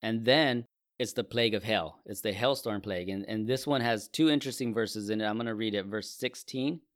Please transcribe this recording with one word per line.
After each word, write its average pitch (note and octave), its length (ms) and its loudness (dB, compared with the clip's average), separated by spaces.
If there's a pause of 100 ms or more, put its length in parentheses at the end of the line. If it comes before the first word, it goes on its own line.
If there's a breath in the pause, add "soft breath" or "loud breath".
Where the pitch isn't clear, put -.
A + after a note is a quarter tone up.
And A2+ 220 0
then B2+ 400 4 (340)
it's B2 140 -2
the A#2 140 -2
plague A#2 300 2
of G2 100 -2
hail. F#2 400 0
It's - 160 -10
the A2 100 0
hailstorm A2+ 480 0
plague. F#2+ 300 -4
And, G2 180 -4
and G#2+ 180 -2
this B2+ 220 0
one C#3+ 140 2
has A#2 260 0
two D#3 220 4
interesting C3+ 440 0
verses G#2+ 360 -2
in G#2+ 100 0
it. G#2+ 60 0
I'm G#2+ 100 0
gonna A2+ 200 -2
read G#2+ 200 -2
it. G2 120 0
Verse G2+ 220 -6
sixteen. C3+ 680 -4 (160)